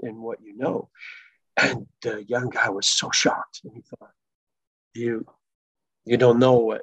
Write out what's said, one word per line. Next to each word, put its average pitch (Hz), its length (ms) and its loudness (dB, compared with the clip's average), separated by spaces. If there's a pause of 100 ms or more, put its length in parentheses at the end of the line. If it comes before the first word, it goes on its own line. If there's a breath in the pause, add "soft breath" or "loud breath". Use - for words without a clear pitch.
in 110 180 -10
what 113 220 -10
you 104 140 -20
know?" 147 320 -4 (680 loud breath)
And 113 300 -2 (160)
the 107 220 -6
young 120 260 -2
guy 113 200 -2
was 98 180 -4
so - 220 -2
shocked. - 540 -2
And - 100 -18
he - 80 -20
thought, - 300 -20 (840)
"You, 117 320 -6 (800)
you 117 120 2
don't 120 220 6
know 127 160 8
what 113 280 2